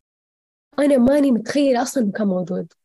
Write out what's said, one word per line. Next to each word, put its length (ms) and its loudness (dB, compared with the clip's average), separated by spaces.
أنا 200 2
ماني 320 2
متخيلة 520 0
أصلا 220 -4
إنه 80 -2
كان 140 -4
موجود. 460 -6